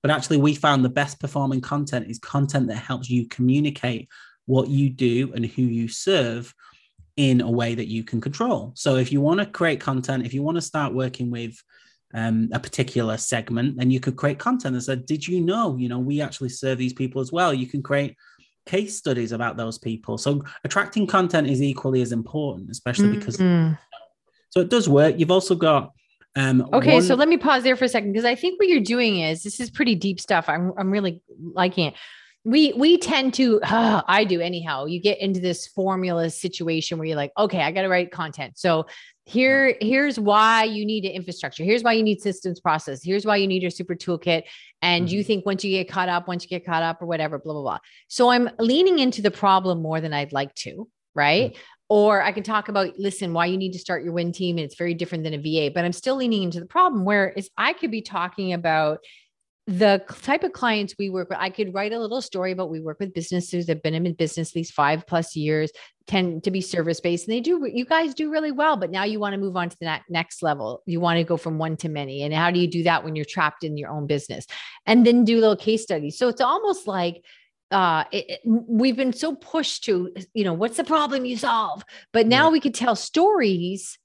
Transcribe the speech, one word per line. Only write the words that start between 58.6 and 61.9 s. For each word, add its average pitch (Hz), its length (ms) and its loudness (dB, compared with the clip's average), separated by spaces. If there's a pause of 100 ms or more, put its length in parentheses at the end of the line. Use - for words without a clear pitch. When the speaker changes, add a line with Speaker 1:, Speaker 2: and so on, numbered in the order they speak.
Speaker 2:
the 196 440 4
cl-, - 120 -18
type - 220 0
of 359 80 -2
clients 214 480 -2
we 196 100 -4
work 185 200 -6
with. - 100 -4
I 185 100 -2
could 190 240 -4
write 208 200 -4